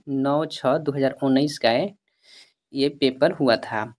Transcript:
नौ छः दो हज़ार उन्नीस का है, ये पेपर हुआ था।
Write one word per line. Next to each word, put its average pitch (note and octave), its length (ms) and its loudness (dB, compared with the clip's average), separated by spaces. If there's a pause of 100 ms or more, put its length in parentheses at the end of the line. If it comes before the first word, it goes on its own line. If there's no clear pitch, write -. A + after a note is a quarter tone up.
नौ C#3 360 -2
छः D3 320 -2
दो D3 140 -4
हज़ार C3+ 320 -2
उन्नीस C3+ 340 2
का A#2 120 0
है, D3+ 240 0 (800)
ये C#3 160 0
पेपर C#3+ 420 2
हुआ C3 240 2
था। A2 440 -4